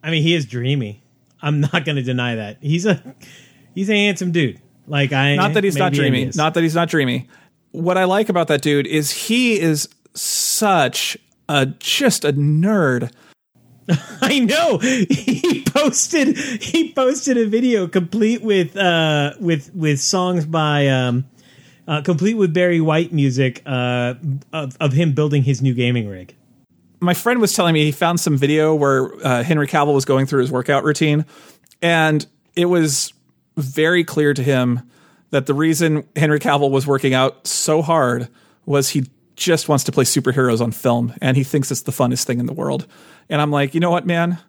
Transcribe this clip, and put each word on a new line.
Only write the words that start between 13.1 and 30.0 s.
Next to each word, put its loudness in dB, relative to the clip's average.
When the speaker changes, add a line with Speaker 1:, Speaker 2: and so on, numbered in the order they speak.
Speaker 1:
<laughs> 2
I 2
know. 2
He 0
posted, 2
he -4
posted 0
a 2
video 0
complete 0
with, 0
uh, 2
with, -2
with 0
songs 0
by, 2
um, 0
uh, -2
complete 0
with 0
Barry 2
White 0
music, 0
uh, -2
of, -8
of 2
him 2
building 2
his 0
new 2
gaming 0
rig. -14
Speaker 2:
My 2
friend 0
was 0
telling 2
me 4
he 2
found 0
some 0
video 2
where, 2
uh, 2
Henry 0
Cavill 2
was 2